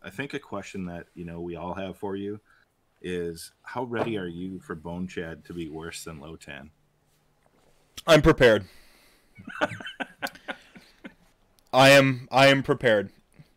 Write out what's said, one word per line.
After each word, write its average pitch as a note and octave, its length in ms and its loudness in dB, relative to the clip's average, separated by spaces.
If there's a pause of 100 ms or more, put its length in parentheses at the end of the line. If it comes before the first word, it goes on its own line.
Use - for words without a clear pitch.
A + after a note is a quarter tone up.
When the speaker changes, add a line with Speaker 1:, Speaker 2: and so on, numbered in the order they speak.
Speaker 1:
I - 80 -14
think C#3 240 -12
a C#3 40 -8
question G2 460 -12
that, F2 300 -12
you F2 100 -14
know, E2+ 160 -14
we F2 160 -10
all F2 180 -10
have F#2+ 220 -12
for G2 200 -10
you G2+ 220 -10 (640)
is, E2+ 520 -10 (100)
how B2+ 220 -8
ready A2+ 340 -6
are F#2 80 -8
you F2 340 -10
for - 140 -12
Bone F2 340 -10
Chad E2 380 -12
to - 80 -16
be E2 160 -10
worse D#2+ 340 -14
than D#2 160 -16
Lotan? D2+ 480 -18 (1400)
Speaker 2:
I'm D#3 160 8
prepared. A#2 440 6 (920)
<laughs> - 0 - (2000)
I C3+ 180 8
am, C3+ 400 6
I C3+ 180 6
am C3+ 140 4
prepared. A2+ 480 2 (460)